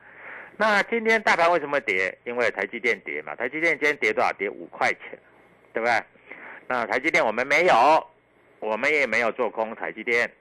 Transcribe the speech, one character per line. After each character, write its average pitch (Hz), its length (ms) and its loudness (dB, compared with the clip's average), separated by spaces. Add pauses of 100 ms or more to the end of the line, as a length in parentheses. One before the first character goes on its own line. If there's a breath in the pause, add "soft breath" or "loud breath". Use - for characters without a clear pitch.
(560 loud breath)
那 208 260 2
今 233 200 -2
天 220 200 2
大 214 120 2
盘 170 160 4
为 175 80 4
什 147 80 -4
么 143 140 0
跌？ 92 340 -2 (100)
因 120 120 -8
为 117 140 2
台 98 160 -4
积 117 120 -12
电 107 220 -2
跌 76 220 -10
嘛。 73 120 -12
台 120 140 -6
积 147 140 -10
电 160 160 0
今 147 80 0
天 147 100 0
跌 110 160 0
多 117 100 -2
少？ 92 120 2
跌 95 160 -4
五 82 160 -12
块 120 260 -2
钱， - 260 -16 (540)
对 113 80 -6
不 113 60 -2
对？ 113 160 2 (640 loud breath)
那 123 180 -2
台 110 160 -2
积 151 100 -2
电 165 140 2
我 110 80 2
们 120 140 -2
没 147 180 2
有， 147 420 6 (520)
我 107 180 -2
们 135 160 0
也 147 140 2
没 113 140 0
有 113 120 2
做 120 160 -2
空 110 260 -4
台 90 160 -8
积 107 140 -12
电 117 260 0 (100)